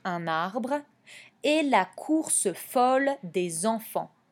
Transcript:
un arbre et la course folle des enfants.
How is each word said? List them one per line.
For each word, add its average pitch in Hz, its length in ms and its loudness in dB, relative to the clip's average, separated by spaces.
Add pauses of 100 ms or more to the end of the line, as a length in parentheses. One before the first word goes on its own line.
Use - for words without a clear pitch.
un 175 220 -4
arbre 220 540 -2 (640)
et 302 200 4
la 233 200 4
course - 720 -2
folle 262 580 2 (120)
des 175 420 -2
enfants. 220 440 -4 (220)